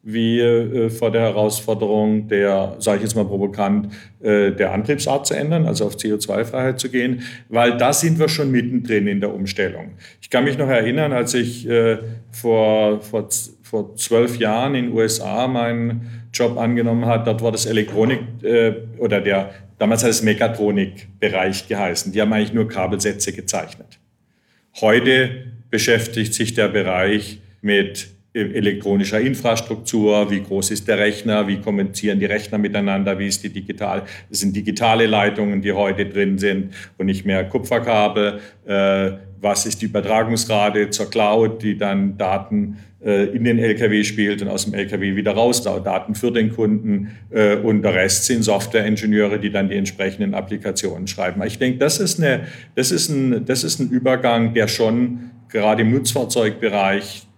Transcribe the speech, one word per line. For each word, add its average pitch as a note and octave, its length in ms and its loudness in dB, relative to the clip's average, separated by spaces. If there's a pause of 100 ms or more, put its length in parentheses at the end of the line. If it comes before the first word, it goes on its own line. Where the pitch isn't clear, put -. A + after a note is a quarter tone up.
wie, A2+ 360 0
äh, A#2 500 2
vor A2+ 220 -2
der A2+ 80 2
Herausforderung G#2+ 1040 0
der, G2 540 2
sag G#2 160 2
ich G2 60 -2
jetzt A2 120 -4
mal G#2+ 100 0
provokant, G2+ 680 -2 (280)
äh, G#2 300 2
der F#2+ 220 0
Antriebsart C#3+ 560 0
zu - 60 0
ändern, D#3+ 320 0
also - 180 0
auf G2+ 120 -4
C G#2+ 160 -2
O G#2 60 0
zwei G#2 260 -2
Freiheit B2+ 360 -2
zu C3 80 -4
gehen, B2 340 -2 (260)
weil A#2+ 280 4
da B2 160 4
sind E3 260 2
wir D#3 100 4
schon C#3+ 220 0
mittendrin A#2+ 560 2
in G2+ 140 0
der G2 120 -2
Umstellung. F#2 600 -4 (280)
Ich - 80 -20
kann B2 140 2
mich C3+ 160 0
noch C#3+ 80 0
erinnern, C3 460 2
als B2 220 0
ich, A#2+ 340 -2
äh, A2+ 300 4 (340)
vor, G#2+ 680 2
vor G#2 280 -6
z-, - 240 -6 (100)
vor G2+ 320 -6
zwölf A#2+ 440 2
Jahren A#2+ 360 0
in B2 120 0
den A#2 80 -4
U A2+ 80 2
S A2 180 0
A G2+ 260 -2
meinen A#2 600 -2 (240)
Job A#2+ 260 0
angenommen A#2 480 0
hat, A#2 220 2
dort A2 140 0
war A#2 100 2
das A2 140 -2
Elektronik, A2 560 2 (200)
äh, A2+ 300 4 (260)
oder G2+ 220 2
der, G2 300 0 (280)
damals A2 240 2
hat B2 80 4
es G#2+ 120 0
Mechatronik-Bereich G2+ 1500 0
geheißen. G2 420 -2
Die G2+ 100 0
haben G#2+ 120 2
eigentlich G#2+ 220 0
nur A2 120 2
Kabelsätze G2 680 -4
gezeichnet. - 680 -8 (800)
Heute B2 500 4 (400)
beschäftigt A2+ 640 0
sich A#2 200 -2
der G#2 140 2
Bereich F#2+ 720 -2 (180)
mit G2+ 480 0 (260)
e-, A#2 60 -4
elektronischer G2+ 800 0
Infrastruktur, A2 1120 0
wie G2+ 100 0
groß G2 300 -2
ist - 180 -6
der G#2+ 80 4
Rechner, G#2 500 0
wie G2 120 -2
kommunizieren G2+ 600 -2
die F#2+ 60 0
Rechner G#2 320 -4
miteinander, G2+ 600 -2
wie G2+ 80 -4
ist G2 180 -6
die G2+ 60 -6
digital-, G2 540 -6 (260)
das - 100 -6
sind F#2+ 160 0
digitale A2 500 2
Leitungen, G#2 540 2
die G2 120 -2
heute G2 340 0
drin G2 320 0
sind F#2+ 340 -2 (240)
und F#2+ 80 -6
nicht F#2+ 220 -2
mehr F#2+ 180 0
Kupferkabel, G#2 960 0 (240)
äh, G2 460 2 (320)
was G2+ 240 0
ist G#2+ 160 -6
die A2+ 40 -4
Übertragungsrate G#2+ 1040 0
zur G#2 220 -4
Cloud, A2+ 520 2
die G#2+ 140 -2
dann G2 400 0
Daten, G2+ 640 -2 (260)
äh, G2+ 200 2
in A#2 180 -2
den A#2 160 4
L A2 160 2
K A2 160 2
W G#2 140 4
spielt G#2 360 0
und G2+ 60 -4
aus G2 200 -4
dem G#2 80 -4
L G2+ 120 -2
K G2+ 140 -4
W G2 160 -2
wieder G2+ 160 0
raus, A#2 320 2
Daten F#2+ 500 -2
für A#2+ 160 -2
den A2 220 0
Kunden, G#2+ 580 0 (200)
äh, G#2 260 4
und G#2 260 2
der G2+ 100 2
Rest F#2 340 0
sind A#2 180 0
Softwareingenieure, G#2 960 0
die G2+ 100 -2
dann G2 180 0
die G2 60 -4
entsprechenden G2 580 -2
Applikationen F#2+ 760 -6
schreiben. F#2 360 -4
Ich G#2+ 140 -6
denke, B2+ 200 0
das - 200 2
ist F#3 220 -2
eine, C3 260 2 (300)
das C3 160 0
ist E3 160 0
ein, C3 360 0
das C3+ 200 -2
ist D#3+ 160 -4
ein - 100 0
Übergang, B2 640 2
der A2 140 2
schon A#2+ 600 0 (180)
gerade G#2+ 340 2
im A2 80 4
Nutzfahrzeugbereich A2 1400 0 (120)